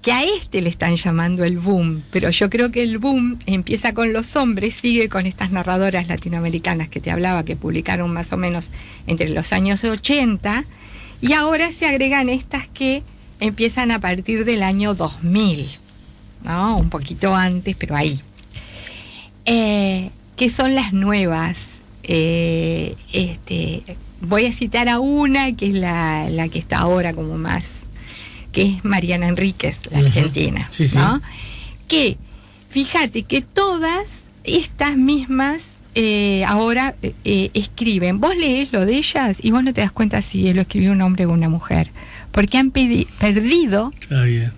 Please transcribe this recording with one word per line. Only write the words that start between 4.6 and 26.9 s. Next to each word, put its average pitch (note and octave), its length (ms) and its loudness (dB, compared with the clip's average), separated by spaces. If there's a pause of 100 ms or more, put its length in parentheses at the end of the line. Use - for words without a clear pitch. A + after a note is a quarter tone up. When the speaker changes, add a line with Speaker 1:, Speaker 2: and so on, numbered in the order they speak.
Speaker 1:
sigue A#3 340 2
con F#3 180 -2
estas F#3 240 -4
narradoras F#3 580 0
latinoamericanas E3+ 800 -2
que D#3+ 120 -8
te E3 100 -6
hablaba, F3 340 0
que D#3+ 120 -6
publicaron F3 560 -2
más E3+ 200 -6
o F3+ 40 -4
menos F3 320 -2 (380)
entre E3 220 0
los D#3 240 -2
años G3 320 2
ochenta, A3+ 800 0 (560)
y B3 140 2
ahora D#4 380 2
se E4 140 -2
agregan C4+ 420 2
estas C4 400 -4
que C4+ 340 -2 (380)
empiezan A3+ 500 0
a A3+ 80 2
partir G3 460 -2
del A3 180 2
año G3 320 2
dos D#3+ 280 -4
mil, E3+ 460 2 (760)
¿no? F#3+ 340 0
Un E3 120 2
poquito E3 460 -2
antes, F#3 400 0
pero - 200 -6
ahí. D3 240 0 (1200)
Eh, G#3 680 2 (260)
que B3 140 2
son C4 240 2
las A3+ 180 0
nuevas. F#3 800 0 (320)
Eh, E3 880 0 (180)
este, E3+ 720 -4 (380)
voy G3+ 260 2
a A#3 60 0
citar A#3+ 360 -2
a A#3+ 120 2
una C4+ 560 2
que G3 100 -2
es G3+ 80 2
la, E3+ 560 0
la E3 180 -2
que D#3+ 100 -6
está D#3 200 -4
ahora F3 340 2